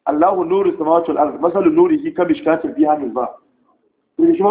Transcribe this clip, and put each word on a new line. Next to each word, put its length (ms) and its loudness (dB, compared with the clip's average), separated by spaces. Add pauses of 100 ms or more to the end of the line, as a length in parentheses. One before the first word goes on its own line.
Allahu 380 0
nuru 320 0
samawati 340 0
wal 80 -2
ard, 220 -2
masalu 300 0
nurihi 440 2
ka 100 -2
mishkatin 500 -2
fiha 240 2
misbah. 300 -6 (880)
To 180 4
shi 80 0
ma 80 4